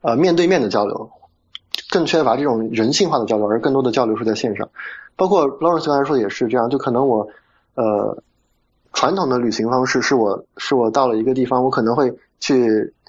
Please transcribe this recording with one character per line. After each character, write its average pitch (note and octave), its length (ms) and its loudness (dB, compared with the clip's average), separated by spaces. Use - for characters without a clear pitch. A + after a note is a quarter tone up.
呃， A#2 140 0
面 E3+ 180 2
对 E3+ 120 2
面 F3+ 160 2
的 G#2+ 60 0
交 G#2 180 0
流， - 240 -8
更 E3+ 160 2
缺 D#3+ 160 0
乏 A#2+ 140 2
这 C#3 60 -4
种 A2+ 280 0
人 A2+ 220 0
性 F#3 180 0
化 C#3+ 80 0
的 A2 80 -2
交 A2 100 0
流， G#2 120 0
而 A2 120 0
更 C#3 120 0
多 C3+ 100 2
的 B2 80 0
交 A#2+ 160 0
流 A2 100 0
是 A2 80 -6
在 A2 100 0
线 G2+ 220 -4
上。 G2 120 -8
包 F#3 120 0
括 F3+ 180 4
Lawrence D#3+ 260 0
刚 C#3+ 120 2
才 C#3 80 2
说 C#3+ 100 0
的 A#2 60 2
也 G2 60 -2
是 A#2 200 -4
这 B2 80 0
样， A#2+ 140 0
就 C#3 80 -2
可 C3+ 120 -2
能 B2+ 160 2
我， A2 220 0
呃， G#2+ 420 -2
传 C#3+ 220 0
统 F3+ 140 -2
的 B2+ 100 0
旅 A#2+ 120 0
行 A2 180 -2
方 B2+ 160 2
式 B2+ 160 0
是 C#3 140 0
我， G#2+ 320 0
是 - 180 -4
我 A#2 160 2
到 C3 160 2
了 A2+ 100 0
一 A2 60 -2
个 B2+ 120 0
地 B2+ 100 0
方， B2+ 180 0
我 C3 60 2
可 B2+ 140 0
能 A#2 120 0
会 C3 160 2
去 A#2 560 0